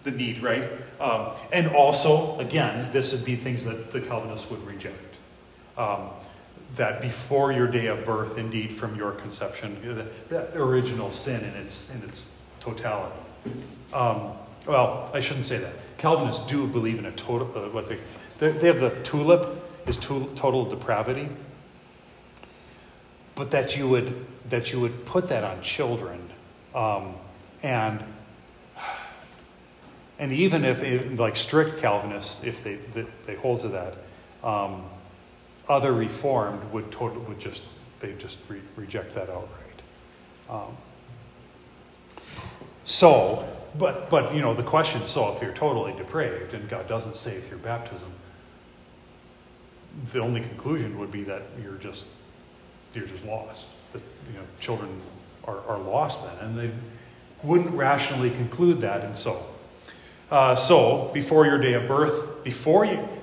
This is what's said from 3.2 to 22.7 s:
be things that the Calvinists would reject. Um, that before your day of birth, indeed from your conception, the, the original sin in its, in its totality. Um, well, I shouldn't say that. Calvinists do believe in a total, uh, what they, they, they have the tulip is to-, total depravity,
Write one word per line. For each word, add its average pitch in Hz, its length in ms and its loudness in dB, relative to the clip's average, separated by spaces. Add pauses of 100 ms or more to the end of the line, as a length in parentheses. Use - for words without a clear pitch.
be 123 100 0
things 120 300 -4
that 113 280 -6
the 127 80 -2
Calvinists 113 500 -6
would - 140 -10
reject. 95 520 -12 (600)
Um, 101 340 -2 (680)
that 110 240 0
before 139 500 2
your 123 160 4
day 120 200 2
of 107 180 -2
birth, 110 340 -2
indeed 110 340 -4
from 107 220 -6
your 104 180 -4
conception, 101 720 -8
the, 113 240 -8 (220)
the 165 280 -4
original 123 540 2
sin 113 320 -4
in 98 140 -8
its, - 360 -12
in 120 120 -10
its - 320 -14 (240)
totality. 107 580 -6 (760)
Um, 107 400 0 (340)
well, 135 460 4
I 143 60 -2
shouldn't 131 280 -2
say 123 120 -2
that. 92 140 -6 (240)
Calvinists 151 500 2
do 139 220 0
believe 113 320 0
in 104 60 -6
a 90 60 -8
total, 120 440 -4
uh, 104 140 -6
what 110 180 -4
they, - 100 -6 (400)
they, 151 140 6
they 156 160 4
have 160 120 8
the 127 100 6 (120)
tulip - 640 4 (240)
is 120 80 0
to-, 135 400 -4
total 127 320 2
depravity, 127 600 -2 (2000)